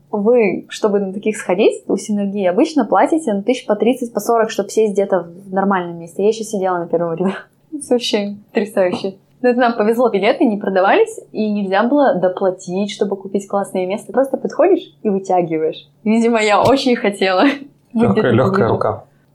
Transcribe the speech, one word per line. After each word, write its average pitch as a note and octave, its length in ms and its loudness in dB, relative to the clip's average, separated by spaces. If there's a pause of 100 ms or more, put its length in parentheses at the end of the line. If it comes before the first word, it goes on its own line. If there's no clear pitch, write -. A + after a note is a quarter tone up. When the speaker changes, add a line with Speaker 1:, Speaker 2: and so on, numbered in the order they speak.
(100)
Speaker 1:
Вы, G#3+ 580 2
чтобы G3+ 320 0
на F#3+ 140 -6
таких G#3+ 240 -4
сходить, - 500 0
у A3+ 80 0
Синергии G3+ 500 -2
обычно B3 380 2
платите, B3 480 2
ну, G3 100 -2
тысяч C4+ 220 -2
по G#3+ 100 0
тридцать, A#3+ 380 -2
по G#3 80 -4
сорок, A3+ 300 0
чтобы G3 180 -4
сесть G#3+ 240 0
где-то G3 280 0 (260)
в F#3+ 80 -16
нормальном F#3+ 440 -2
месте. E3+ 240 -8
Я G3+ 60 2
ещё A3 160 -2
сидела F#3 320 -2
на E3+ 120 -4
первом E3+ 260 -2
ряду. F3+ 160 -2 (220)
<laughs> - 200 -20
Это D4 160 -12
вообще G#3 480 -2 (160)
потрясающе. G3+ 640 -2 (260)
Но B3 80 2
это A#3+ 120 2
нам A#3 180 2
повезло, A3+ 320 2
билеты G3+ 340 2
не G#3 140 2
продавались, G#3 600 2 (140)
и G#3+ 180 -2
нельзя G3+ 340 0
было B3+ 320 4
доплатить, F#3 760 -2
чтобы G3+ 240 -4
купить G3+ 320 -6
классное G3 380 -4
место. G3 260 -6
Просто C4+ 240 0
подходишь - 560 0 (100)
и A3 60 -2
вытягиваешь. F3 800 -2 (160)
Видимо, A3+ 380 2
я G#3 200 4
очень B3+ 340 2
хотела G3 480 0
<laughs> - 500 -4
быть A3+ 80 2
Speaker 2:
Лёгкая, G2+ 100 4
Speaker 1:
где-то G#3+ 160 2
Speaker 2:
лёгкая A#2+ 220 2
Speaker 1:
поближе. A#2 180 2
Speaker 2:
рука. G#2+ 360 -2 (300)